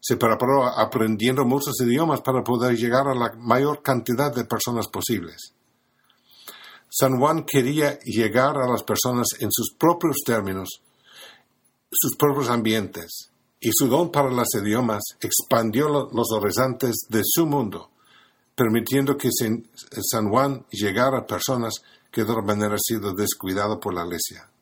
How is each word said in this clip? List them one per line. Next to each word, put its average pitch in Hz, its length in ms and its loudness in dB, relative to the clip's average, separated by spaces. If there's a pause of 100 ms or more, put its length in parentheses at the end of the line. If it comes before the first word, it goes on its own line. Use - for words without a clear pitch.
Se - 160 -2
preparó 123 480 2
a-, 123 160 0
aprendiendo 110 640 2
muchos 131 360 0
idiomas 131 400 2
para 131 240 0
poder 123 320 2
llegar 120 320 2
a 131 60 0
la 120 220 -2
mayor 123 460 2
cantidad 127 500 0
de 123 120 -4
personas 117 420 -2
posibles. 92 680 -6 (1400)
San 131 240 2
Juan 156 260 2
quería 143 560 0
llegar 120 580 2
a 127 100 0
las 117 140 0
personas 120 440 0 (140)
en 107 100 -2
sus 107 220 -4
propios 170 440 2 (100)
términos, 101 560 -2 (1080)
sus - 260 -2
propios 139 340 2
ambientes, 110 800 -4 (340)
y 117 80 2
su 143 140 2
don 160 240 4
para 143 180 2
los 123 260 0
idiomas 107 480 0 (180)
expandió 117 680 0
lo-, 143 240 0
los 117 200 0
horizontes 110 760 -2
de 107 160 0
su 165 220 2
mundo, 139 460 -4 (640)
permitiendo 127 640 2
que 131 160 0
San, 113 340 -2 (360)
San 110 260 0
Juan 131 420 0
llegara 110 500 0
a - 60 -14
personas 117 480 -4 (360)
que 113 140 0
de 101 60 -2
otra 113 120 0
manera 104 300 0
han 104 60 -2
sido 101 360 -2
descuidadas 101 680 -2
por 95 140 -4
la 87 100 -4
Iglesia. - 460 -8 (120)